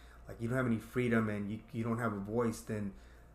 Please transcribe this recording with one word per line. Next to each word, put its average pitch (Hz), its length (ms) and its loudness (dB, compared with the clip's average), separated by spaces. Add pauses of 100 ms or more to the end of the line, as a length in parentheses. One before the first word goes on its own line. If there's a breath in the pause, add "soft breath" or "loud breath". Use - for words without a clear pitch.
(280 loud breath)
like, 101 140 -10
you 117 60 0
don't 123 100 0
have 127 80 2
any 113 140 2
freedom 113 500 4
and 101 220 -2
you, 110 80 -4 (120)
you 113 120 -2
don't 117 160 2
have 117 140 2
a 101 60 -2
voice, 113 420 0
then, 104 320 -4 (420 loud breath)